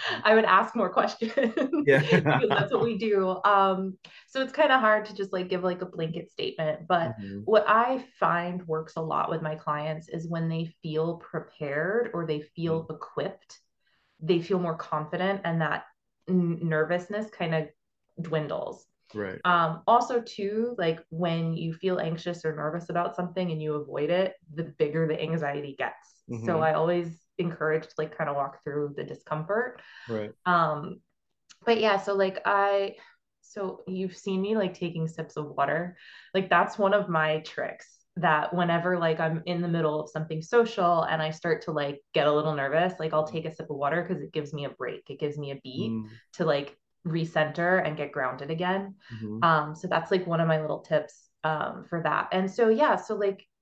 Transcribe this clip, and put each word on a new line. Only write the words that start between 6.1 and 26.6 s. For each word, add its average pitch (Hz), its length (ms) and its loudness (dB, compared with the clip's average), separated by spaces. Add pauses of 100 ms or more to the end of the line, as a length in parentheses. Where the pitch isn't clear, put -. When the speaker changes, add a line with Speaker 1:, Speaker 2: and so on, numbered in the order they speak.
Speaker 1:
statement, 160 580 -4
but 170 220 2
Speaker 2:
Mm-hmm. 202 340 -8
Speaker 1:
what 214 240 4
I 240 360 4 (160)
find 175 460 0
works 160 300 -4
a 165 60 -6
lot 151 280 -2
with 165 120 -2
my 156 120 -4
clients 156 540 -6
is 165 200 -8
when 165 200 -2
they 165 180 -2 (160)
feel 160 360 -2
prepared 160 960 -4
or 170 120 -4
they 151 140 -2
feel 160 480 -4
Speaker 2:
Mm. 156 60 -8
Speaker 1:
equipped, - 640 -8 (600)
they 170 220 2
feel 185 160 0
more 170 180 -2
confident, 180 680 -4
and 165 160 0
that 151 240 -2 (440)
n-, 175 340 2
nervousness 175 680 0
kinda 160 380 -2 (520)
dwindles. 151 680 -4 (280)
Speaker 2:
Right. 101 300 -6
Speaker 1:
Um, 170 420 2
also 240 340 4
too, 220 580 -4
like, 165 220 0 (100)
when 165 440 0
you 165 180 -4
feel 180 280 -2
anxious 165 440 -4
or 160 100 -2
nervous 156 360 -4
about 170 260 -2
something 180 360 -4
and 156 100 -4
you 151 120 -2
avoid 147 360 -2
it, 185 240 2 (180)
the 160 120 -6
bigger 156 420 0
the 151 140 -2
anxiety 147 580 -4
gets. - 460 -8 (200)
So 165 140 2
Speaker 2:
Mm-hmm. 160 40 2